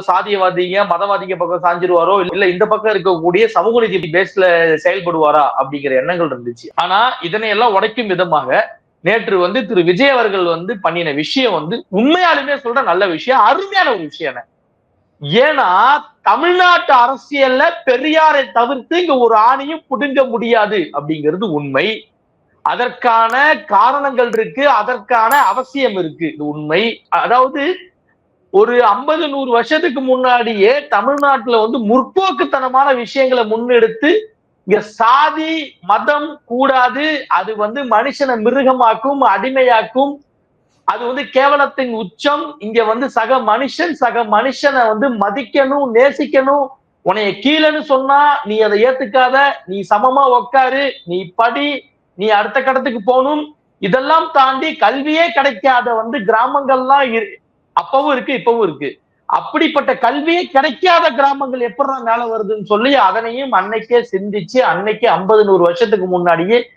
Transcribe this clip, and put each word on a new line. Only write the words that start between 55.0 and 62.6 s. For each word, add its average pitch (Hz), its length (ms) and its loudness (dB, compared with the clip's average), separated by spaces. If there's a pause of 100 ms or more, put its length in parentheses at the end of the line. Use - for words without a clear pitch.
கிடைக்காத 247 640 0
வந்து 226 240 -4
கிராமங்கள்லாம் 262 920 0
இரு-, - 260 -6 (380)
அப்பவும் 285 360 0
இருக்கு, 269 200 -4
இப்பவும் 233 300 0
இருக்கு. 147 280 -4 (380)
அப்படிப்பட்ட 277 720 -2
கல்வியே 294 480 -2
கிடைக்காத 320 640 2
கிராமங்கள் 269 500 -2
எப்படிதான் 262 420 -4
மேல 233 240 -2
வருதுன்னு 214 380 -6